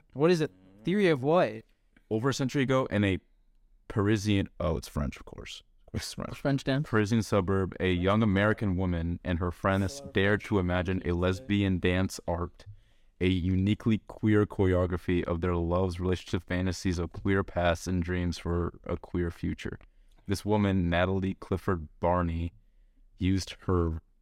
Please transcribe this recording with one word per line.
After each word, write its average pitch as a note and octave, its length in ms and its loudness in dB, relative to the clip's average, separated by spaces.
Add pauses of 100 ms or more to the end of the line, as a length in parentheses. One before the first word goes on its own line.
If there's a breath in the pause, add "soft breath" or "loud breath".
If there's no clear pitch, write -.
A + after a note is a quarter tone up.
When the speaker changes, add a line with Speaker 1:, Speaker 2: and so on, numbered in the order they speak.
(140)
Speaker 1:
What D#3 180 4
is E3 100 2
it? C#3+ 100 -4 (320)
Theory G3 260 2
of C3+ 140 0
what? C#3 400 0 (460)
Speaker 2:
Over A2+ 200 0
a B2+ 40 0
century C#3 300 0
ago, C3 280 2
in G#2 120 2
a F#2+ 160 2 (680)
Parisian, G#2 600 2 (100)
oh, E2 180 0
it's C2+ 100 -8
French, - 300 -4
of - 80 -20
course. - 360 -16 (320)
It's - 200 -8
French. - 240 -10
Speaker 3:
French C#3 260 -2
dance. C#3 260 -2
Speaker 2:
Parisian A2 320 4
suburb, F#2+ 580 0
a F#2 120 2
young F#2+ 320 2
American G2+ 520 2
woman F2 480 -2
and E2+ 160 -2
her F2+ 120 -2
friends F#2+ 500 0 (120)
dared G2+ 320 2
to G#2+ 140 0
imagine F2+ 460 0
a E2+ 80 0
lesbian F#2 680 0
dance F#2 480 0
art, F2 380 -6 (560 soft breath)
a F2+ 80 4
uniquely F#2+ 800 2
queer G#2+ 380 2
choreography F2+ 800 0
of E2+ 180 -2
their F2 140 0
loves, F2 440 0
relationship F#2 480 -2
fantasies, F2+ 520 -2
of E2 120 -4
queer G2 320 0
pasts F2 440 0
and F2+ 160 0
dreams F2 360 -4
for F2 340 -2 (120)
a F2 120 -4
queer F2 340 -4
future. - 460 -8 (480)
This G2+ 200 -4
woman, G2+ 440 2
Natalie F#2 520 0
Clifford F#2 460 -2 (120)
Barney, E2+ 540 0 (640)
used F#2 360 0 (120)
her E2 340 0 (200)